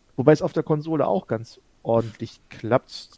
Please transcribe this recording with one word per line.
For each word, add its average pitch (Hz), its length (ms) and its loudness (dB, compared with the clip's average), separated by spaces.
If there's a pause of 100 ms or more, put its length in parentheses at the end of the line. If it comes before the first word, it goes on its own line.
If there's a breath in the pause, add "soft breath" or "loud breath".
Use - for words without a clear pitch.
(180)
Wobei 139 160 6
es 156 100 0
auf 170 100 -2
der 160 100 -2
Konsole 151 440 -2
auch 190 180 0
ganz 113 340 -8 (220)
ordentlich 113 680 -2
klappt, - 680 -4